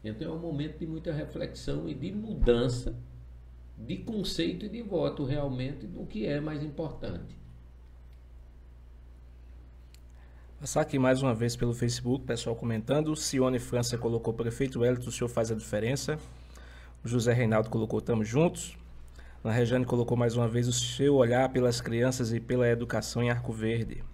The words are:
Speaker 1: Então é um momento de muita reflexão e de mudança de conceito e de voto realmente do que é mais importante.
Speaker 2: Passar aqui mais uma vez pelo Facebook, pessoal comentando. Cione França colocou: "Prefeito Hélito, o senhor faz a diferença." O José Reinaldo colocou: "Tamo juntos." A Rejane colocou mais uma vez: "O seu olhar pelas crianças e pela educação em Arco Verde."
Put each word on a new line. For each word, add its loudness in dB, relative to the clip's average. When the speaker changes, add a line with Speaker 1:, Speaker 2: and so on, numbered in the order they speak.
Speaker 1:
Então -6
é -6
um -6
momento -4
de -6
muita -6
reflexão -6
e -4
de -6
mudança 2
de -6
conceito -2
e -8
de -8
voto -2
realmente -2
do -10
que -6
é 0
mais -4
importante. -8
Speaker 2:
Passar 2
aqui 2
mais 6
uma 2
vez 0
pelo 0
Facebook, 0
pessoal -2
comentando. 0
Cione 2
França -2
colocou: 0
"Prefeito 0
Hélito, 2
o -6
senhor -2
faz 0
a 2
diferença." -2
O -6
José 4
Reinaldo 4
colocou: 0
"Tamo 0
juntos." 2
A 2
Rejane 4
colocou 2
mais 2
uma 4
vez: 2
"O 2
seu 2
olhar 6
pelas 4
crianças 2
e 0
pela 4
educação 0
em 4
Arco 0
Verde." 0